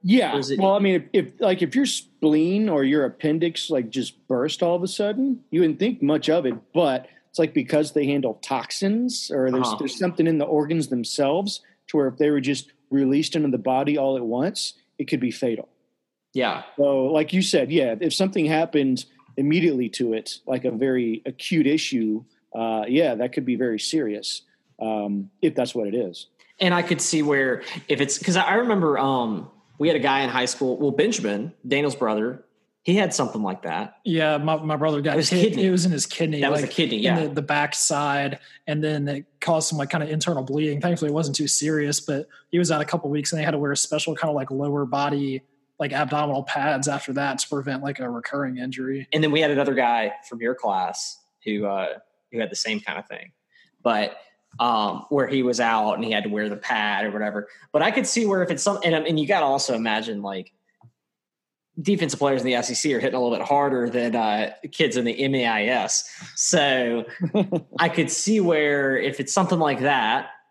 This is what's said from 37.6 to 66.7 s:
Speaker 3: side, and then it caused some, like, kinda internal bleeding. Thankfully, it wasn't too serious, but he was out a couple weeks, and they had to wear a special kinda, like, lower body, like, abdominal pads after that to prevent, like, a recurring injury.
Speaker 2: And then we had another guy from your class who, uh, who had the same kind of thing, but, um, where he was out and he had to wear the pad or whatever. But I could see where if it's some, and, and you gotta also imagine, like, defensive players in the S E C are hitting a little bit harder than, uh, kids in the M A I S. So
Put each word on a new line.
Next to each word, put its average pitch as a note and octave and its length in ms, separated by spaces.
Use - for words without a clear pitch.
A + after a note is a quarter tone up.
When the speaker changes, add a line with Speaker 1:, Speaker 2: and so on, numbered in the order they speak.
Speaker 3:
side, C#3+ 640
and D3+ 160
then D3+ 240
it C#3+ 180
caused D#3+ 300
some, D#3+ 80
like, C3+ 120
kinda D#3 200
internal D#3 340
bleeding. C#3+ 380
Thankfully, E3 280
it D3 40
wasn't D3 240
too D3 100
serious, D3 540
but D3 260
he E3+ 80
was F3 100
out D3+ 120
a D3+ 40
couple D#3+ 240
weeks, C#3+ 220
and E3 80
they D#3 60
had E3+ 60
to D3+ 80
wear C#3+ 120
a C#3 60
special D#3 360
kinda, D3+ 200
like, C3+ 180
lower C#3+ 340
body, C#3 560
like, C#3+ 140
abdominal D3 500
pads C#3+ 460
after C#3 240
that C#3 260
to - 80
prevent, C3+ 340
like, C#3 180
a B3 100
recurring C#3+ 480
injury. C#3 560
Speaker 2:
And D#3 100
then D3+ 80
we D3+ 80
had D3+ 120
another C#3 220
guy A#2+ 380
from A#2 140
your A#2 120
class F#2+ 640
who, G#2 200
uh, F#2+ 320
who A#2 80
had A2 100
the G2+ 60
same A2 240
kind E2 180
of G2+ 100
thing, - 240
but, G#2+ 340
um, G#2+ 500
where C#3 180
he C3+ 160
was B2 160
out A2 360
and A2+ 80
he A2+ 80
had G#2 120
to G#2+ 60
wear G#2+ 200
the G2+ 80
pad G#2 480
or G#2+ 60
whatever. G#2 360
But D3+ 100
I G3 100
could B3 160
see A#3 180
where G3 180
if F3 80
it's C#3+ 120
some, G3+ 200
and, E3 120
and D#3 240
you D3 80
gotta F3 180
also C3+ 300
imagine, A2 460
like, G2 300
defensive E3+ 380
players C#3 220
in A#2+ 60
the B2+ 80
S A#2+ 140
E B2+ 40
C C#3+ 200
are A#2+ 60
hitting B2+ 160
a B2+ 60
little A#2+ 160
bit - 100
harder C3+ 420
than, A#2+ 260
uh, G#2+ 380
kids B2 260
in B2 80
the A#2 180
M C#3 120
A B2 100
I A2 200
S. A#2 420
So C3 720